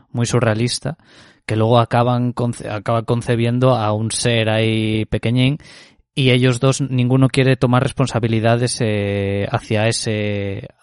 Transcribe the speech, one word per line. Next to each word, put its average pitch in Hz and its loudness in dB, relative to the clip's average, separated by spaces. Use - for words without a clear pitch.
muy 120 -2
surrealista, 117 -2
que - -4
luego 113 4
acaban 120 0
conce-, 120 -4
acaba 107 -4
concebiendo 120 0
a 107 0
un 107 -2
ser 113 0
ahí 110 0
pequeñín, 127 0
y 131 4
ellos 127 2
dos, 135 2
ninguno 131 2
quiere 131 2
tomar 123 2
responsabilidades, 117 0
eh, 101 -2
hacia 110 -2
ese, 104 -4